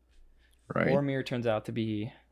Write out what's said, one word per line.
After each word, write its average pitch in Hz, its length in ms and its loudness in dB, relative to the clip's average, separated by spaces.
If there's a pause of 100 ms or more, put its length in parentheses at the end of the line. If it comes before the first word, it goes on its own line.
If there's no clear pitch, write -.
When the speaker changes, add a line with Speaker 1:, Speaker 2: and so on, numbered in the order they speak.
(720)
Speaker 1:
Right. - 160 2
Speaker 2:
Boromir 139 380 2
turns 120 200 -2
out 110 180 0
to - 80 -8
be 110 400 -2 (200)